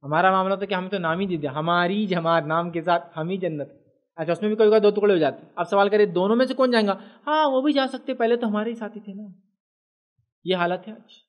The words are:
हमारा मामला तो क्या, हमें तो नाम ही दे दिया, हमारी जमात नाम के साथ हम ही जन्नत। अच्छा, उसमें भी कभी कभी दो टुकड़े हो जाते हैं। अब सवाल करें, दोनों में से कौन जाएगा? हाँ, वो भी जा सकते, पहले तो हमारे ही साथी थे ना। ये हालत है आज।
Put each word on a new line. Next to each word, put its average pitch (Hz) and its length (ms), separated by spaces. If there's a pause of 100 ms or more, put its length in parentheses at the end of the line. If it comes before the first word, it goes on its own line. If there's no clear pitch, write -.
हमारा 160 300
मामला 190 240
तो 196 100
क्या, 196 120
हमें 185 120
तो 202 100
नाम 170 200
ही 202 60
दे 180 100
दिया, 143 160
हमारी 175 560
जमात 165 380
नाम 170 240
के 165 120
साथ 175 320
हम 165 140
ही 190 100
जन्नत। 156 420 (380)
अच्छा, 165 140
उसमें 208 180
भी 214 60
कभी 214 140
कभी 220 100
दो 208 100
टुकड़े 202 220
हो 180 60
जाते 147 240
हैं। - 160
अब 170 80
सवाल 202 220
करें, 208 240
दोनों 190 240
में 254 100
से 254 80
कौन 254 180
जाएगा? 202 280 (260)
हाँ, 302 220
वो 262 140
भी 294 100
जा 262 160
सकते, 262 260
पहले 240 220
तो 240 100
हमारे 214 240
ही 233 60
साथी 214 240
थे 196 140
ना। 202 180 (1120)
ये 180 100
हालत 175 320
है 220 60
आज। - 360